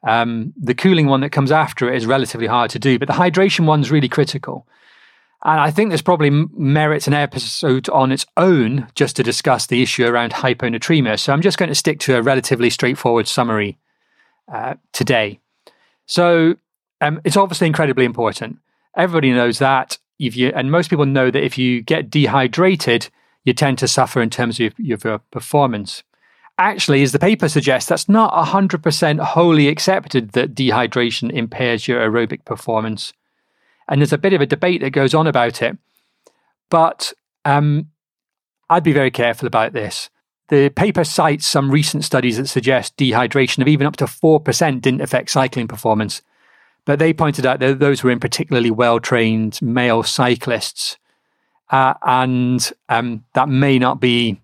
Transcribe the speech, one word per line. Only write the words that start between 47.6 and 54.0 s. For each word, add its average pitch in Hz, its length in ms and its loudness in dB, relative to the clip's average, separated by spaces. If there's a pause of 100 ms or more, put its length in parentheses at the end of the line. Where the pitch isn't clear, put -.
that 135 180 2
those 139 240 2
were 127 80 4
in 120 100 0
particularly 120 500 -2
well-trained 113 920 0
male 120 400 0
cyclists. - 960 -4 (720)
Uh, 135 320 2
and, 127 720 0 (160)
um, 117 360 -2 (100)
that 135 140 2
may 135 300 4
not 127 220 0